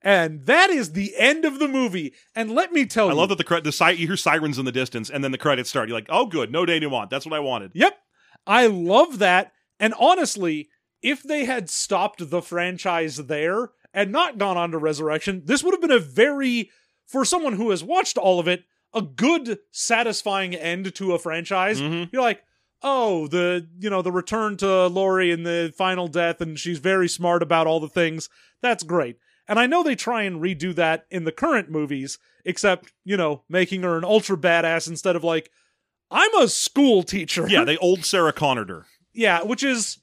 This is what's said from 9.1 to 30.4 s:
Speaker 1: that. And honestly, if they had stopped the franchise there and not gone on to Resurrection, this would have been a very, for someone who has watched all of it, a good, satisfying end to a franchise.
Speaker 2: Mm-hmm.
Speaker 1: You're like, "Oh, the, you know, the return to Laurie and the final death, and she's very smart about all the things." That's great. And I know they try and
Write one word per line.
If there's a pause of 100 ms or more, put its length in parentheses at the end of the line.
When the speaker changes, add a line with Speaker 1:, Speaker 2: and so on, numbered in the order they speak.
Speaker 1:
that. (260)
And
honestly, (340)
if
they
had
stopped
the
franchise
there (240)
and
not
gone
on
to
Resurrection,
this
would
have
been
a
very, (360)
for
someone
who
has
watched
all
of
it, (300)
a
good, (120)
satisfying
end
to
a
franchise.
Speaker 2:
Mm-hmm.
Speaker 1:
You're
like, (380)
"Oh,
the, (100)
you
know,
the
return
to
Laurie
and
the
final
death,
and
she's
very
smart
about
all
the
things." (340)
That's
great. (280)
And
I
know
they
try
and